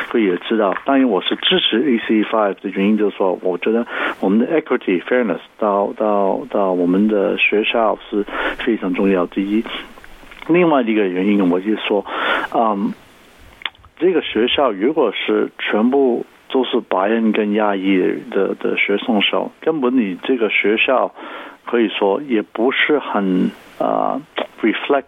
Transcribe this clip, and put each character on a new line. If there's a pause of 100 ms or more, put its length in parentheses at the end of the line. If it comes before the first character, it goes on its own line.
可
以
也
知
道， (100)
当
然
我
是
支
持
A
C
five
的
原
因，
就
是
说
我
觉
得 (360)
我
们
的
equity
fairness (180)
到，
到， (120)
到
我
们
的
学
校 (140)
是 (360)
非
常
重
要。
第
一， (840)
另
外
一
个
原
因
我
就
说， (480)
嗯， (1040)
这
个
学
校
如
果
是
全
部 (240)
都
是
白
人
跟
亚
裔 (320)
的，
的
学
生
时
候， (100)
根
本
你
这
个
学
校 (540)
可
以
说
也
不
是
很， (300)
呃， (420)
reflect